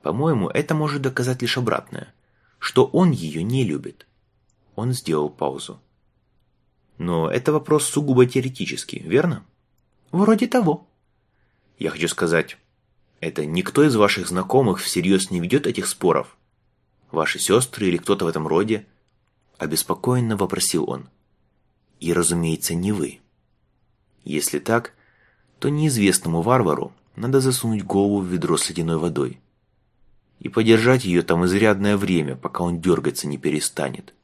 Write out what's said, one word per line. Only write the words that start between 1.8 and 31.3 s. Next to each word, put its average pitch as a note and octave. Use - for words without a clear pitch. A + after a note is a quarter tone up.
что -
он F3
её D#2+
не A#2+
любит". D2
Он A#2+
сделал D#2
паузу. -
"Но E2
это C3
вопрос D3+
сугубо C3+
теоретический, -
верно?" C#3
"Вроде G#3+
того". F#3+
"Я -
хочу D2+
сказать, E2
это D#2+
никто E3+
из C#3
ваших G2+
знакомых F#2
всерьёз F#2+
не F2
ведёт A#2
этих -
споров? -
Ваши D#2
сёстры A2
или E2+
кто-то F#2+
в -
этом D#2
роде?" G#2
обеспокоенно G#2+
вопросил F#2
он. C2
"И, E2+
разумеется, E2
не F#2+
вы. E2
Если D2
так, A2+
то -
неизвестному G#2+
варвару G#2
надо C3
засунуть A#2
голову G2+
в F#2+
ведро E2
с -
ледяной E2
водой C#2+
и -
подержать A2+
её F2
там E2+